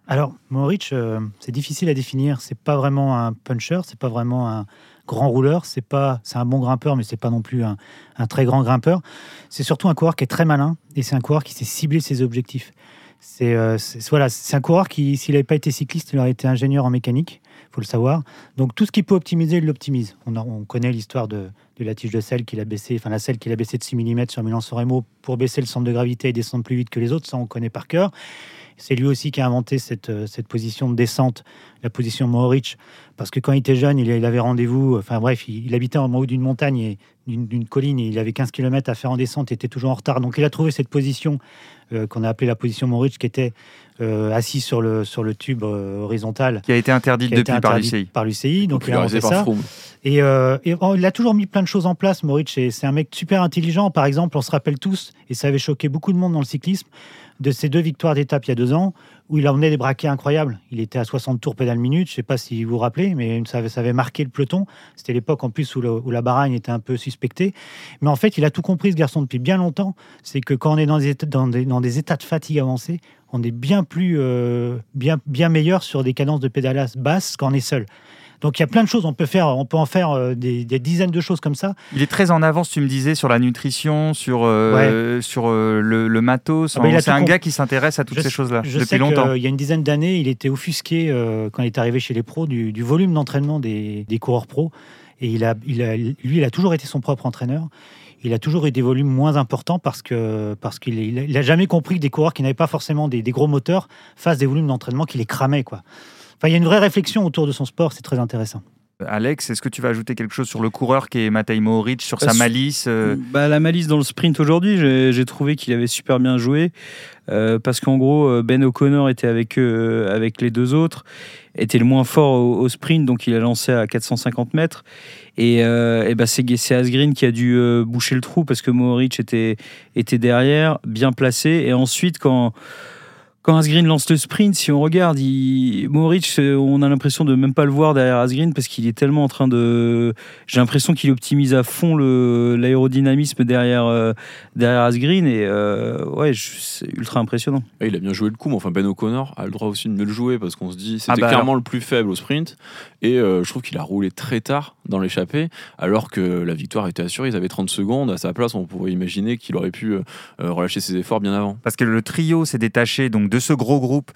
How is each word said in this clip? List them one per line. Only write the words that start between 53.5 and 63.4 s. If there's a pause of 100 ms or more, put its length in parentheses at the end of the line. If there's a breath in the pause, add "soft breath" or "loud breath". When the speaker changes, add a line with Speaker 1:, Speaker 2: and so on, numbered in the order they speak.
Speaker 1:
Par
exemple,
on
se
rappelle
tous, (180 soft breath)
et
ça
avait
choqué
beaucoup
de
monde
dans
le
cyclisme, (540 loud breath)
de
ses
deux
victoires
d'étape
il
y
a
deux
ans, (360 soft breath)
où
il
emmenait
des
braquets
incroyables. (120)
Il
était
à
soixante
tours
pédale
minute,
je
sais
pas
si
vous
vous
rappelez,
mais